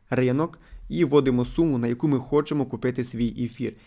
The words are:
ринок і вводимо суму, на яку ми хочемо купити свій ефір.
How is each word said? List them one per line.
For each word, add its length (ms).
ринок 500
і 160
вводимо 400
суму, 320
на 100
яку 200
ми 120
хочемо 460
купити 380
свій 420
ефір. 280